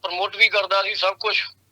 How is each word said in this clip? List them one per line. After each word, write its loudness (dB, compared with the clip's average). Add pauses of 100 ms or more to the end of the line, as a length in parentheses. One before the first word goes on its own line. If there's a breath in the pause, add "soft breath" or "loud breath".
ਪ੍ਰਮੋਟ -4
ਵੀ 4
ਕਰਦਾ 2
ਸੀ, -4
ਸਭ 0
ਕੁਛ, -2 (300)